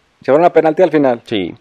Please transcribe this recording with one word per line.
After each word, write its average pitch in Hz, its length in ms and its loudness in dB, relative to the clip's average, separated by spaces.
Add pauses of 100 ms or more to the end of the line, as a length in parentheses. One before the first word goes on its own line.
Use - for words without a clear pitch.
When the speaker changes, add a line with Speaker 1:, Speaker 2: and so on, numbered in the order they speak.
(200)
Speaker 1:
¿Se - 120 -2
fueron 156 120 2
a 170 80 2
penalti 160 300 0
al 175 80 2
final? 135 340 -2
Speaker 2:
Sí. 92 360 -6